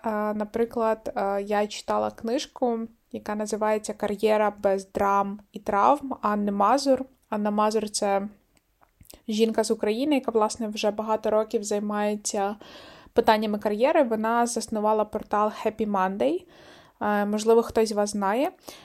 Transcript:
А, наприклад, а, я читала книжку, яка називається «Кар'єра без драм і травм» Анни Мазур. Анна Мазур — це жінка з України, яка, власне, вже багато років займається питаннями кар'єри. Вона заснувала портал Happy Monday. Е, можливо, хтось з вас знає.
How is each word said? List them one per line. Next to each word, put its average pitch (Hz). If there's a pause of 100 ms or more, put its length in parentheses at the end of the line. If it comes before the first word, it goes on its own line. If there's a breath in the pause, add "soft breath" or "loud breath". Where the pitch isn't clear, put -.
А, 214
наприклад, 220
а, 202
я 208
читала 214
книжку, 233 (340)
яка 214
називається 214
«Кар'єра 214 (100)
без 196
драм 196 (120)
і 208
травм» 247
Анни 208
Мазур. 262 (240)
Анна 208
Мазур — 214
це 202 (1000 loud breath)
жінка 226
з -
України, 226
яка, 254
власне, 214
вже 214
багато 220
років 214
займається 208 (560 loud breath)
питаннями 214
кар'єри. 240
Вона 226
заснувала 214
портал 208 (120)
Happy 214
Monday. 202 (580 loud breath)
Е, 208
можливо, 220
хтось 226
з 214
вас 208
знає. 208 (340 loud breath)